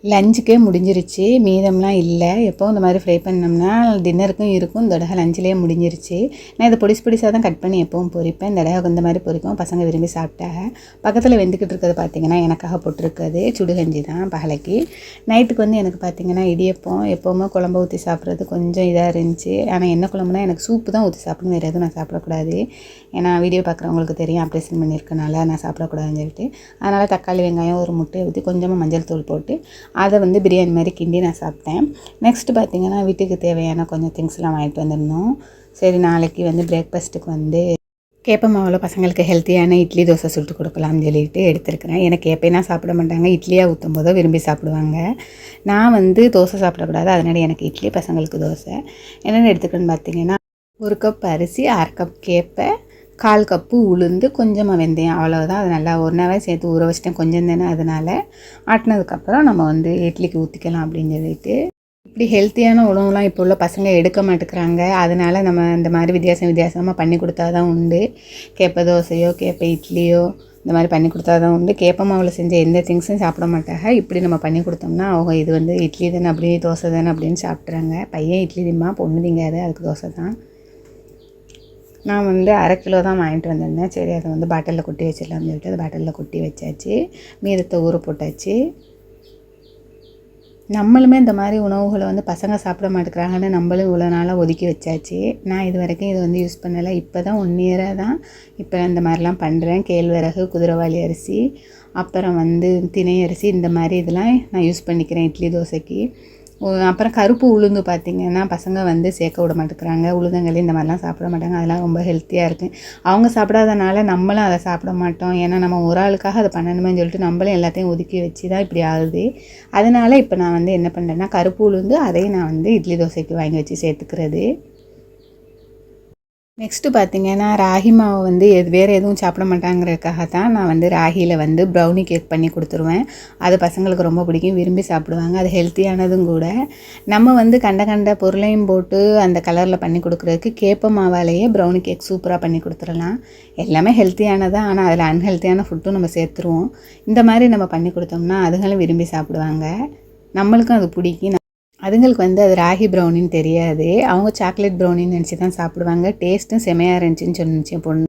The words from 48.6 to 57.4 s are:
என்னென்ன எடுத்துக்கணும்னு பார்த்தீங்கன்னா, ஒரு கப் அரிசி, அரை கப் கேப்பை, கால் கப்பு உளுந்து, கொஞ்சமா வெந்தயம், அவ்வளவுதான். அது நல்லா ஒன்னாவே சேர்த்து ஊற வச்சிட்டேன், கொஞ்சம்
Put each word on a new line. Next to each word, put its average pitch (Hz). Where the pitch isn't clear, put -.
என்னென்ன 226
எடுத்துக்கணும்னு 175
பார்த்தீங்கன்னா, 170
ஒரு 208
கப் 214
அரிசி, 175
அரை 160
கப் 170
கேப்பை, 175
கால் 214
கப்பு 185
உளுந்து, 180
கொஞ்சமா 208
வெந்தயம், 165
அவ்வளவுதான். 160
அது 185
நல்லா 160
ஒன்னாவே 175
சேர்த்து 170
ஊற 165
வச்சிட்டேன், 170
கொஞ்சம் 170